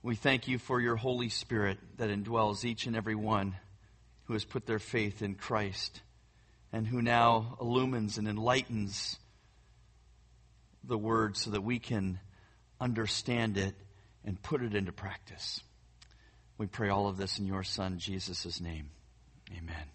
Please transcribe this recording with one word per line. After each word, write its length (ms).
We 100
thank 340
you 120
for 200
your 160
Holy 340
Spirit 500
that 140
indwells 520
each 220
and 100
every 200
one 400
who 80
has 120
put 220
their 100
faith 460
in 100
Christ 720
and 140
who 160
now 580
illumines 600
and 80
enlightens 920
the 160
word 360
so 140
that 140
we 160
can 400
understand 760
it 160
and 160
put 200
it 140
into 160
practice. 720
We 80
pray 240
all 180
of 80
this 240
in 60
your 180
Son, 340
Jesus' 640
name. 300
Amen. 440